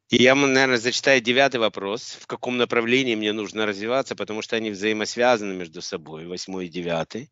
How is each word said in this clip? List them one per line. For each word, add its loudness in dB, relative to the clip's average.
И 4
я, 8
м, 4
наверное, 4
зачитаю 2
девятый 2
вопрос. -4
В -20
каком -6
направлении 2
мне 0
нужно -4
развиваться, -2
потому -6
что -6
они -2
взаимосвязаны 0
между -8
собой, -10
восьмой -8
и -12
девятый. -6